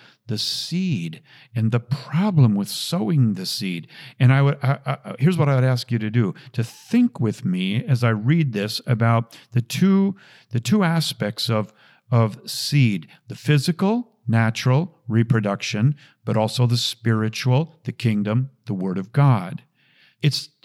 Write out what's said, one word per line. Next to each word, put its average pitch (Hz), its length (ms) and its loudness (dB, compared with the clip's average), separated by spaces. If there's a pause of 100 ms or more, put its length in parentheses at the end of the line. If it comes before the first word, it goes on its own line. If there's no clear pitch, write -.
(260)
the 107 100 -6
seed 117 840 -4 (320)
and 113 180 0
the 120 80 2
problem 151 760 2
with 101 140 -2
sowing 170 640 0
the 92 140 -6
seed. 90 420 -6 (320)
And 127 100 6
I 139 120 4
would, 143 200 0
I, 135 220 -2
I, 131 340 -8
here's 165 200 2
what 151 100 2
I 139 60 2
would 127 100 2
ask 127 260 -2
you 117 100 0
to 107 100 -4
do, 107 240 0 (180)
to 117 100 -4
think - 560 -2
with - 280 -2
me 92 360 -2
as 120 220 0
I 117 60 4
read 127 420 0
this 104 340 -4
about 117 520 0 (140)
the 120 100 0
two, 196 540 2 (340)
the 120 100 -2
two 202 240 2
aspects 160 640 -2
of, 107 240 -2 (380)
of 113 340 4
seed, 113 640 0 (200)
the 113 80 -12
physical, 180 920 0
natural 113 720 0 (100)
reproduction, 113 880 0 (300)
but 110 100 0
also 110 300 2
the 120 100 2
spiritual, 113 1080 -2
the 120 80 -6
kingdom, 113 580 -2 (160)
the 104 80 -6
word 95 240 -4
of 95 140 -8
God. 120 500 2 (580)
It's, - 300 -2 (140)